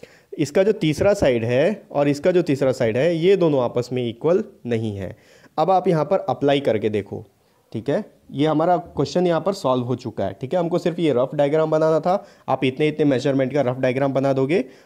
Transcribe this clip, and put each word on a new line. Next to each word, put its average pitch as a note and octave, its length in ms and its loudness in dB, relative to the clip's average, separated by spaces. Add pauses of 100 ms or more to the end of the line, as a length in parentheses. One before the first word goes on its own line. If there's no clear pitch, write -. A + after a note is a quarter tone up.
(380)
इसका F#3+ 240 2
जो G#3 120 4
तीसरा F3+ 400 2
साइड B2 300 2
है C#3+ 380 0 (100)
और D3 160 0
इसका D3 220 0
जो F3 140 4
तीसरा C#3 280 0
साइड A#2 240 0
है E3 200 2
ये F3+ 200 4
दोनों D3+ 260 2
आपस A#2+ 300 -2
में B2 160 -2
इक्वल E3 340 0 (240)
नहीं A2+ 300 -2
है। F#2+ 200 -10 (420)
अब D#3+ 120 2
आप F#3+ 180 2
यहाँ D#3+ 160 2
पर F#3+ 240 0
अप्लाई C#3 320 0
करके A2+ 300 0
देखो, G#2 340 -6 (480)
ठीक A#2 180 -6
है। F#3+ 140 -2 (280)
ये C#3+ 140 0
हमारा D#3+ 300 2
क्वेश्चन E3+ 500 -2
यहाँ E3 140 2
पर E3 140 -2
सॉल्व B2+ 300 0
हो B2 120 -4
चुका A2 280 -6
है, G2 100 -4
ठीक C3 200 -10
है। F3+ 60 0
हमको E3+ 180 -2
सिर्फ E3+ 200 -2
ये E3 160 2
रफ C3 200 0
डायग्राम D#3 360 0
बनाना D#3 300 2
था, F#3 240 0 (240)
आप C3+ 160 -2
इतने C#3 240 0
इतने D3+ 180 0
मेजरमेंट C3+ 480 0
का D3 80 2
रफ B2+ 160 -2
डायग्राम C3 340 0
बना C#3 200 0
दोगे C3+ 320 0 (220)